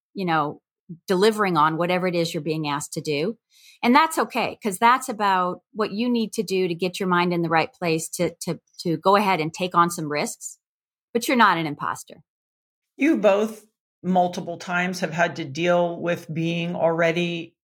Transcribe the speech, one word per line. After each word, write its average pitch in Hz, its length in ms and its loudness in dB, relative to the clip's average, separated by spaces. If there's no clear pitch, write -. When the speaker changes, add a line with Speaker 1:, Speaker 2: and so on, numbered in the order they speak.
Speaker 1:
you 196 120 -6
know, 156 360 0
delivering 202 480 2
on 156 220 4
whatever 180 300 0
it 175 80 -2
is 170 180 0
you're 160 100 -6
being 156 240 -4
asked 147 260 -6
to 160 80 -8
do. 156 360 -2
And 240 120 4
that's 311 220 4
okay, 226 440 -2
'cause 190 160 -4
that's 247 320 4
about 190 520 0
what 208 180 -2
you 233 180 -2
need 233 240 0
to 220 100 -4
do 185 240 0
to 170 80 -2
get 180 240 -4
your 196 100 -2
mind 175 240 2
in 170 80 0
the 165 80 0
right 160 240 2
place 160 360 -2
to, - 320 -2
to, - 180 -6
to 165 180 -2
go 190 180 4
ahead 190 240 2
and 156 140 -4
take 180 200 -6
on 170 160 4
some 160 220 -6
risks, - 480 -6
but 233 140 -2
you're 277 100 2
not 202 200 6
an 165 80 -4
imposter. - 560 -8
Speaker 2:
You 277 200 2
both 208 480 2
multiple 180 540 0
times 180 420 -4
have 160 140 -4
had 170 240 0
to 165 80 -6
deal 170 540 0
with 170 320 -4
being 170 440 -4
already 165 880 0